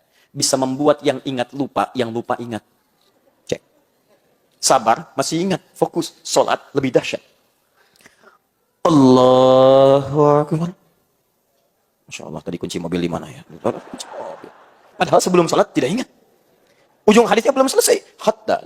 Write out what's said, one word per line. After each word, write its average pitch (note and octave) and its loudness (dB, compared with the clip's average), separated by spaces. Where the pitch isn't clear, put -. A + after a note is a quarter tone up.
bisa C#3+ -2
membuat C3+ -2
yang C3+ -4
ingat C3 -8
lupa, C3 -6
yang A#2 -4
lupa A#2 -6
ingat. A#2+ -10
Cek. - -6
Sabar B2 0
masih D#3+ -4
ingat, F#3 -4
fokus. - -6
Salat - -2
lebih C3+ -4
dahsyat. - -2
Allahu C3+ 4
Akbar. D#3+ -4
Masya - -18
Allah, D#2 -14
tadi F2+ -10
kunci - -10
mobil E2+ -6
di F2 -4
mana E2 -8
ya? - -20
Kunci - -12
mobil. - -16
Padahal E3+ 2
sebelum F3+ 2
salat G3 0
tidak D#3 -2
ingat. A3+ -6
Ujung A3 6
hadisnya A3 0
belum C4 0
selesai. - -2
Hatta - -2